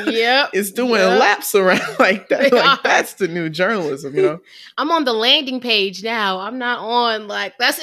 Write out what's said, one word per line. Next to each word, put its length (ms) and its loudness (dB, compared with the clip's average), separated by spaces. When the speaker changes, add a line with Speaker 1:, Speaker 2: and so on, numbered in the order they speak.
Speaker 1:
<laughs> 40 -2
Speaker 2:
Yep. 440 2
Speaker 1:
is 180 -2
doing 200 0
Speaker 2:
Yep. 180 4
Speaker 1:
laps 340 0
around 280 4
<laughs> 160 -6
like 320 2
that. 100 0
Speaker 2:
They 160 4
Speaker 1:
Like, 100 4
Speaker 2:
are. 160 4
Speaker 1:
that's 320 0
the 140 -2
new 220 -4
journalism, 680 -2
you 60 2
know? 180 0
Speaker 2:
<laughs> 200 -16
I'm 120 -2
on 140 2
the 80 0
landing 480 0
page 420 -2
now. 380 -4
I'm 180 -8
not 200 -4
on, 500 -2
like, 300 -8
that's, 240 0